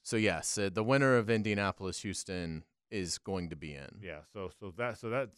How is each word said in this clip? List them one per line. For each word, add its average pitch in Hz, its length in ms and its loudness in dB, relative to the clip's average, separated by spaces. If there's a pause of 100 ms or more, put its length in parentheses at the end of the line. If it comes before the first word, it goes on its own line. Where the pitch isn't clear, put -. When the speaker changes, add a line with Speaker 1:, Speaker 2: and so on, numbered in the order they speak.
Speaker 1:
So, - 140 -2
yes, 98 420 2
uh, 98 140 2
the 107 120 0
winner 135 320 6
of 113 140 2
Indianapolis-Houston 95 1300 -2 (260)
is 92 280 -2
going 90 320 -4
to 82 60 -6
be 73 180 -10
in. 69 280 -14
Speaker 2:
Yeah, 78 180 -10 (120)
so, 92 260 -8
so 98 180 -10
that, 120 220 -4
so 117 120 -8
that, 123 280 -2